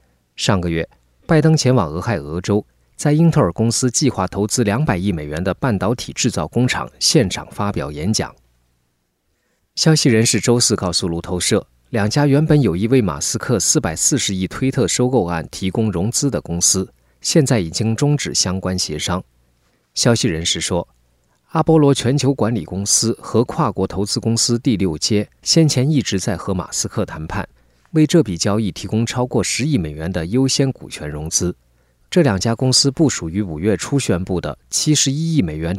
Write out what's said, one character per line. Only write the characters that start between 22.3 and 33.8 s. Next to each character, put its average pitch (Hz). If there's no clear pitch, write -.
管 117
理 87
公 98
司 -
和 -
跨 127
国 95
投 95
资 -
公 113
司 120
第 117
六 87
阶 104
先 165
前 135
一 147
直 98
在 95
和 98
马 90
斯 -
克 104
谈 78
判， 95
为 156
这 165
笔 92
交 104
易 104
提 -
供 110
超 123
过 117
十 -
亿 151
美 80
元 80
的 87
优 123
先 135
股 -
权 76
融 76
资。 90
这 175
两 107
家 113
公 131
司 139
不 139
属 -
于 92
五 80
月 98
初 -